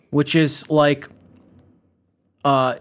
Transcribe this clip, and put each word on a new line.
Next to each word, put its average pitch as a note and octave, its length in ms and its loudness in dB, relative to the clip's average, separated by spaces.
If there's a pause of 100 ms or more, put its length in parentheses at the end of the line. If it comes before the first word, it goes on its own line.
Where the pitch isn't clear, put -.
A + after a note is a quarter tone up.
which D3 260 -2
is, D#3 340 0
like, D3 380 0 (1400)
uh, C3 380 0